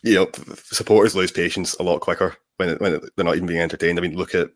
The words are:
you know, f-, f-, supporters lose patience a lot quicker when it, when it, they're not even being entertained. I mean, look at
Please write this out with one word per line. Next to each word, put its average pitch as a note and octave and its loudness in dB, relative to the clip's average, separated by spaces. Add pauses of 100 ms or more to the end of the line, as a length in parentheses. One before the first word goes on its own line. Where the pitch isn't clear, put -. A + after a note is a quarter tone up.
you A2 4
know, F#2 4
f-, - -16
f-, - -20
supporters G#2+ 4
lose F#2+ 0
patience F2 -2
a - -6
lot F2 2
quicker F2 -2 (220)
when F#2 -2
it, D#2 -4
when F#2 0
it, - -8 (120)
they're F#2 -2
not E2+ 2
even F2 -2
being E2+ -2
entertained. E2+ -2
I F2 -2
mean, E2+ -4
look F2+ -6
at E2+ 0